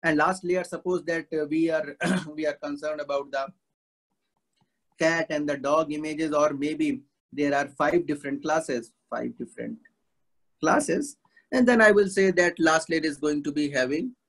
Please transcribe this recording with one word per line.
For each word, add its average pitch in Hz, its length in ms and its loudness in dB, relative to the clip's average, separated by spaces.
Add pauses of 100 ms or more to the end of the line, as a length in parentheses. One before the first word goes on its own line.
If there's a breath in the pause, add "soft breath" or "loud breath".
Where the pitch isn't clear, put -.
And 156 140 0
last 175 260 2
layer, 180 200 -2
suppose 175 420 -6
that, 165 280 -4
uh, 156 120 -2
we 160 240 0
are, 151 260 -2 (160)
<clears throat> 156 240 -4
we 156 120 -6
are 143 60 -2
concerned 151 480 -8
about 139 300 -6
the 135 160 -4 (1500)
cat 165 320 0
and 147 180 -4
the 143 100 -4
dog 147 340 0
images, 151 420 -6
or 147 200 2
maybe 147 480 -2 (300)
there 143 220 -2
are 143 140 0
five 156 400 0
different 143 340 -6
classes, 147 500 -4 (180)
five 120 280 -8
different 117 400 -10 (840)
classes. 214 580 0 (340 soft breath)
And 254 160 6
then 240 140 8
I 214 100 10
will 202 180 6
say 190 220 4
that 175 280 2
last 160 300 4
layer 160 140 0
is 147 140 -2
going 151 260 -2
to 147 80 -4
be 147 180 -2
having 143 460 -2 (140)